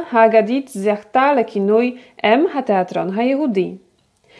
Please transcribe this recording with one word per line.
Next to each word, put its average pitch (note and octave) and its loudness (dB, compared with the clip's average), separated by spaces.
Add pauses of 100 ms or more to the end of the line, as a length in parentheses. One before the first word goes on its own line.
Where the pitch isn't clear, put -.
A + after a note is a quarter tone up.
(100)
האגדית, A3+ 2
זכתה G#3 -2
לכינוי A3+ 0 (280)
אם C4 2
התיאטרון F#3+ -2
היהודי. A#3+ -2 (640)